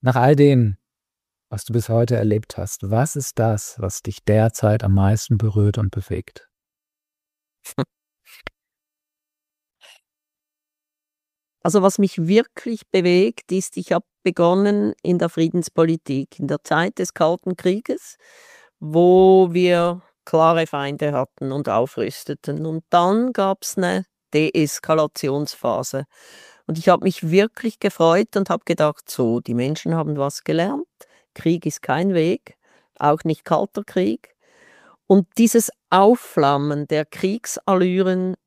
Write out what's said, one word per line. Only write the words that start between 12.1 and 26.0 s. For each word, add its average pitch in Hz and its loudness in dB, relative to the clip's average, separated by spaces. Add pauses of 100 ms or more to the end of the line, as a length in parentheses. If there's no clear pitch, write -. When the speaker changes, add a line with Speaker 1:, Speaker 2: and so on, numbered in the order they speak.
Speaker 2:
wirklich 214 -2
bewegt, 185 0
ist, 185 -6
ich 180 -6
hab 175 -2 (180)
begonnen 196 0
in 180 0
der 170 -2
Friedenspolitik, 165 -2
in 139 -6
der 147 -6
Zeit 170 -2
des 185 -6
Kalten 175 -2
Krieges, - -4 (600)
wo 180 6
wir 175 0 (220)
klare 165 2
Feinde 143 -4
hatten 135 -6
und 139 -6
aufrüsteten. 131 -4
Und 160 -8
dann 202 2
gab's 196 -4
eine 185 -2 (300)
Deeskalationsphase. 147 -2 (640)